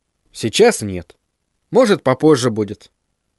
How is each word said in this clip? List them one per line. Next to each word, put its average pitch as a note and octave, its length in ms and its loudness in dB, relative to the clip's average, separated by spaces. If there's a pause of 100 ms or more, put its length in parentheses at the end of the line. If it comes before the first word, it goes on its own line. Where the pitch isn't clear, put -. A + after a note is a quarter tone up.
(320)
"Сейчас - 480 0
нет. F#2+ 360 -10 (540)
Может, G#3 320 2
попозже B2+ 480 2
будет". G#2 400 -8 (480)